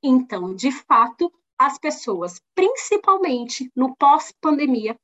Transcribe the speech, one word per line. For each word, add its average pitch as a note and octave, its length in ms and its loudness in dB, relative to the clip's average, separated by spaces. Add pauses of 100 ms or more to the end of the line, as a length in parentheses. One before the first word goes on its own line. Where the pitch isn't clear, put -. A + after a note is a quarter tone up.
Então, G#3+ 500 0
de B3 200 -4
fato, B3+ 580 0 (260)
as C#4+ 220 0
pessoas, F#3+ 640 -8 (120)
principalmente F#4 1200 0
no B3+ 220 -2
pós-pandemia C#4 1080 0